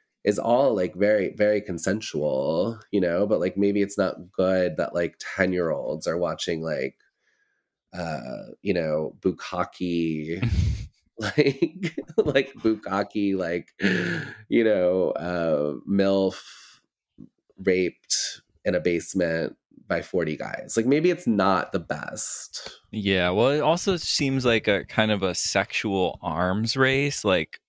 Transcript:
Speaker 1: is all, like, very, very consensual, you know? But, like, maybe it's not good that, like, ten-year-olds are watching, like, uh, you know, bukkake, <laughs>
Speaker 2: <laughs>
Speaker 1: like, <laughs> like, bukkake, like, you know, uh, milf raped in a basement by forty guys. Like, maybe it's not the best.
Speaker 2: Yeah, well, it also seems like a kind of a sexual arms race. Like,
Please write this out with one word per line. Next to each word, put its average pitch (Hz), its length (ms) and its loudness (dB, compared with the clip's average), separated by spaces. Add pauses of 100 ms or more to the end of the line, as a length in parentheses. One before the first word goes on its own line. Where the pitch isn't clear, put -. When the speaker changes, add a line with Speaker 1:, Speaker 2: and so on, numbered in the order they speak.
(240)
Speaker 1:
is 101 160 2
all, 123 360 2
like, 90 200 -2
very, 104 400 2
very 104 260 2
consensual, 82 1200 -2 (120)
you 101 100 2
know? 90 260 2
But, 101 120 2
like, 92 180 -2
maybe 101 240 2
it's 98 160 -2
not 90 340 -2
good 92 460 0
that, 85 180 -2
like, 87 240 -2
ten-year-olds 80 880 -2
are 82 100 0
watching, 82 460 -4
like, 69 340 -4 (960)
uh, 64 580 -8 (100)
you 98 120 0
know, 78 480 -2
bukkake, 85 1200 -2 (340)
<laughs> - 120 -10 (140)
Speaker 2:
<laughs> - 140 -20
Speaker 1:
like, 147 800 0 (100)
<laughs> - 80 -20
like, 143 380 2
bukkake, 101 800 0
like, 87 360 -4 (760)
you 113 140 4
know, 92 480 4
uh, 80 640 -2 (140)
milf 98 920 0 (800)
raped - 840 -2 (240)
in 92 100 2
a 87 40 2
basement 82 760 0 (320)
by 85 140 -2
forty 82 360 -2
guys. - 400 -8
Like, 113 80 2
maybe 156 260 4
it's 170 160 -4
not 98 460 2
the 92 60 0
best. - 1000 -10 (120)
Speaker 2:
Yeah, 98 380 2
well, 113 220 4
it 147 100 2
also 170 360 2
seems 135 480 0
like 113 220 4
a 98 180 2
kind 110 260 2
of 98 120 0
a 90 100 2
sexual 95 880 0
arms 92 540 0
race. 135 480 2
Like, 92 460 0